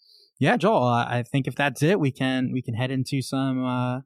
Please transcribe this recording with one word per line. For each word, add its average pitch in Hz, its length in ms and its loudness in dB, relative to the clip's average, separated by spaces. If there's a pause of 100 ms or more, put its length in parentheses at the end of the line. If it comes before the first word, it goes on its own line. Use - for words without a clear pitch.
(400)
yeah, 156 180 4
Joel, 190 260 2
uh, 120 220 2
I 123 180 -2
think 135 240 -2
if 131 80 -6
that's 143 280 -2
it, 185 160 4
we 139 120 2
can, 127 400 -2
we 127 100 -2
can 123 120 -6
head 127 160 -2
into 131 320 -2
some, 135 420 -2
uh, 127 420 -2